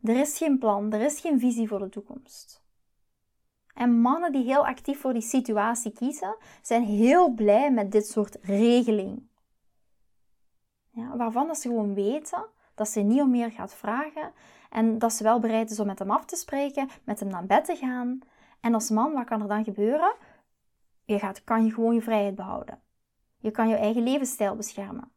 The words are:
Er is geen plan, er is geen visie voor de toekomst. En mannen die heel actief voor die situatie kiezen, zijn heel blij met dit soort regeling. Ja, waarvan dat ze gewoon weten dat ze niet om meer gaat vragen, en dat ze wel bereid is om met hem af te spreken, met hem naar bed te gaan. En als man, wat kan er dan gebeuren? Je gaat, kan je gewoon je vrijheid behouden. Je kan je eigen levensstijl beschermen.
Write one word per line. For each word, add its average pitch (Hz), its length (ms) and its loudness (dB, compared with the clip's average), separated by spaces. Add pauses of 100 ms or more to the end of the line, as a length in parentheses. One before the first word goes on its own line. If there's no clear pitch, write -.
Er 233 140 0
is 285 220 0
geen 294 200 2
plan, 214 340 0
er 214 80 -2
is 277 200 -2
geen 294 200 0
visie 233 280 0
voor 208 100 -4
de 190 100 -6
toekomst. - 760 -20 (1080)
En 240 260 4
mannen 302 320 2
die 262 120 0
heel 269 220 4
actief 277 340 -6
voor 262 120 -2
die 240 100 -2
situatie 220 720 -2
kiezen, 294 440 -6 (260)
zijn 233 200 0
heel 240 520 4
blij 220 380 4
met 202 200 0
dit 214 140 2
soort 208 360 -4
regeling. 208 840 2 (1600)
Ja, 247 260 -10
waarvan 240 300 0
dat 330 120 -6
ze - 100 -6
gewoon 214 260 0
weten 294 520 -2 (280)
dat 214 140 -4
ze 214 120 -2
niet 214 200 4
om 269 100 4
meer 233 200 0
gaat - 240 -14
vragen, 302 580 -6 (380)
en 226 280 2
dat 226 140 0
ze - 100 -6
wel 226 180 4
bereid 226 300 0
is 220 100 -8
om 202 60 0
met 196 120 -4
hem 190 120 -4
af 240 140 0
te - 120 -12
spreken, 277 520 -4 (160)
met 208 160 -6
hem 196 80 -6
naar 185 180 -8
bed 196 180 4
te 349 120 -4
gaan. 254 420 -6 (420)
En 233 140 0
als 220 160 -2
man, 226 220 2
wat 262 120 -4
kan 220 180 -4
er 208 60 -8
dan 208 160 -2
gebeuren? 247 500 0 (880)
Je 202 140 -2
gaat, 196 260 -8
kan 226 200 2
je 220 80 2
gewoon 226 220 2
je 226 80 2
vrijheid 208 320 0
behouden. - 460 -10 (580)
Je 214 120 -6
kan 220 180 0
je 220 80 2
eigen 220 260 0
levensstijl 254 540 -2
beschermen. - 600 -12